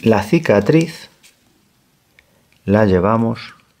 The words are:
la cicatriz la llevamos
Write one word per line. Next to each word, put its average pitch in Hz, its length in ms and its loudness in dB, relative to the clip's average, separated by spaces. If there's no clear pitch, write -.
la 107 160 2
cicatriz 156 880 -2
la 104 200 2
llevamos 110 680 -2